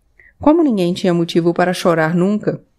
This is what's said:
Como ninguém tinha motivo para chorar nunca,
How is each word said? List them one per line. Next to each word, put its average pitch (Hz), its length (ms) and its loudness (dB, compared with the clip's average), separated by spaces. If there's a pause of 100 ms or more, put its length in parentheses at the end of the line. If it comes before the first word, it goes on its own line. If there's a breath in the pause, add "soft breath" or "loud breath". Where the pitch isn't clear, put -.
(400 soft breath)
Como 320 220 2
ninguém 190 320 0
tinha 180 180 0
motivo 170 400 0
para 180 220 0
chorar 165 400 0
nunca, 190 480 -2 (160)